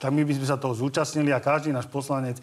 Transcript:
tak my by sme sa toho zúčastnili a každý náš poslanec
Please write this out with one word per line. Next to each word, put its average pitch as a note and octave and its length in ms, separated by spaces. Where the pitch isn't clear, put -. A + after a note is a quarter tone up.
tak C3+ 80
my D3 160
by D3 80
sme C3+ 160
sa C3 80
toho C3 160
zúčastnili C#3+ 560
a B2+ 80
každý D3 320
náš A#2+ 160
poslanec C3+ 560